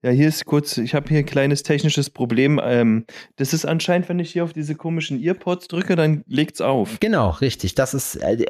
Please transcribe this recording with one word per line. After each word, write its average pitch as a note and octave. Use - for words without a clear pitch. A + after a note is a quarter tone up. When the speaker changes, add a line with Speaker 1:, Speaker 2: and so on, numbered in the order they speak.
Speaker 1:
Ja, B2
hier C#3+
ist -
kurz, D3
ich A#2
hab C#3+
hier D3+
ein C#3+
kleines C#3+
technisches D3
Problem. B2+
Ähm, A2+
das C3+
ist D#3
anscheinend, E3+
wenn F3
ich E3
hier E3+
auf E3
diese D3+
komischen D#3
Earpods F3+
drücke, F3+
dann D#3
legt's D3
auf. B2+
Speaker 2:
Genau, E3+
richtig. G2
Das -
ist, -
äh, G#2+